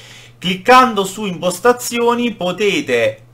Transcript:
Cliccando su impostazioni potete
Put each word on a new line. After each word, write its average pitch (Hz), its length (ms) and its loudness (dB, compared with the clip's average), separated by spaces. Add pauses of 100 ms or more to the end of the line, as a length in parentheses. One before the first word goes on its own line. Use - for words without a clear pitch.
(380)
Cliccando 208 680 2
su 214 200 -10
impostazioni 233 1080 -2
potete 175 1000 -2